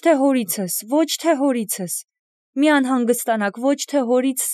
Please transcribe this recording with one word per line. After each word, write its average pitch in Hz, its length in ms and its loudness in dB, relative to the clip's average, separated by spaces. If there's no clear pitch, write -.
թե 330 160 6
հորիցս, 240 600 0
ոչ 311 200 2
թե 320 160 2
հորիցս։ 233 560 -2
Մի 294 180 4
անհանգստանաք, 240 880 0
ոչ 285 160 2
թե 277 100 2
հորիցս 254 520 0